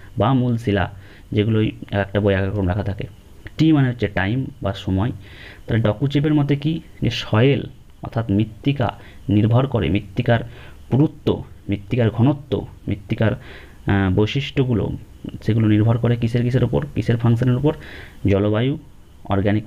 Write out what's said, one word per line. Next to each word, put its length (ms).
বা 160
মূল 240
শিলা, 340
যেগুলোই 400
এক 80
একটা 200
বই 140
এক 100
এক 60
রকম 180
লেখা 160
থাকে, 240
টি 160
মানে 160
হচ্ছে 180
time 380
বা 120
সময়। 380
তাহলে 160
ডকুচেপের 500
মতে 220
কি, 260
যে 80
সয়েল 540
অর্থাৎ 280
মৃত্তিকা 680
নির্ভর 380
করে, 220
মৃত্তিকার 500
পুরুত্ব, 540
মৃত্তিকার 400
ঘনত্ব, 560
মৃত্তিকার, 460
আহ, 800
বৈশিষ্ট্যগুলো, 720
সেগুলো 260
নির্ভর 300
করে 180
কিসের 280
কিসের 200
উপর, 220
কিসের 220
ফাংশনের 400
উপর? 160
জলবায়ু, 500
organic 440